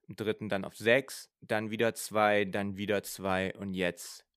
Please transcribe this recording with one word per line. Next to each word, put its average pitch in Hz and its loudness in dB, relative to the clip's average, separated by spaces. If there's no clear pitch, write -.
im - -14
dritten 107 -2
dann 98 -2
auf - -12
sechs, 123 2
dann 110 -2
wieder 110 2
zwei, 104 4
dann 98 -4
wieder 101 0
zwei 95 -2
und 98 -6
jetzt - -4